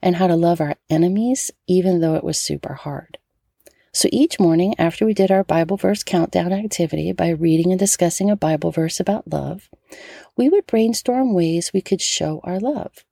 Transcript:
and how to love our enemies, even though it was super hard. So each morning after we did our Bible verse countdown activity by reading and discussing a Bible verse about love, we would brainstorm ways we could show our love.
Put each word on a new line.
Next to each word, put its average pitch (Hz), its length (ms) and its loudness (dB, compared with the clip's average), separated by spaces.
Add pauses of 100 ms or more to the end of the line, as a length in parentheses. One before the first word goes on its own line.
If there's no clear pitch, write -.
and 180 160 2
how 185 120 2
to 170 80 4
love 170 240 2
our 147 160 -2 (120)
enemies, 196 600 0 (160)
even 180 340 2
though 160 140 2
it 156 100 -2
was 156 140 -4
super 143 360 -6
hard. - 440 -14 (760)
So - 200 0
each 285 260 2
morning 180 400 4
after 165 260 0
we 220 100 2
did 196 180 2
our 190 100 4
Bible 165 340 0
verse 196 280 -2
countdown 175 480 0
activity 175 580 -4
by 180 200 -2
reading 165 420 2
and 185 60 0
discussing 190 520 0
a 208 60 0
Bible 160 340 -2
verse 160 300 -4
about 196 300 -4
love, 151 380 -6 (680)
we 254 120 4
would 381 180 2
brainstorm 233 680 0
ways 170 380 0
we 196 80 0
could - 200 -2
show 156 440 -4
our 185 160 -4
love. 254 520 -6